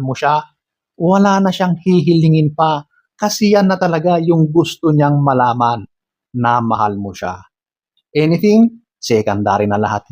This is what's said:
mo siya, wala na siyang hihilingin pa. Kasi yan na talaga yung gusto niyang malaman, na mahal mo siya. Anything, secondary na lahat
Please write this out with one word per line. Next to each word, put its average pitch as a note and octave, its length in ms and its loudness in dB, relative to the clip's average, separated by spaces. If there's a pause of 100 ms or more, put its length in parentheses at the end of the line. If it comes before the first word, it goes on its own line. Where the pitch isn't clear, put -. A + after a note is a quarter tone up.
mo C3 80 -4
siya, D3 240 -2 (640)
wala G3 420 2
na G3 80 0
siyang F3+ 320 -4
hihilingin D#3+ 720 2
pa. D#3 320 -2 (300)
Kasi G#3 400 0
yan F#3+ 160 2
na F#3+ 80 -2
talaga E3+ 420 0
yung E3 320 2
gusto E3 380 0
niyang C#3+ 320 2
malaman, A#2+ 640 0 (480)
na A#2+ 260 0
mahal G#2+ 380 -2
mo G2 160 -10
siya. F#2 260 -10 (720)
Anything, G#3 720 2 (160)
secondary G#2 640 0
na G#2 160 -2
lahat G#2 300 -4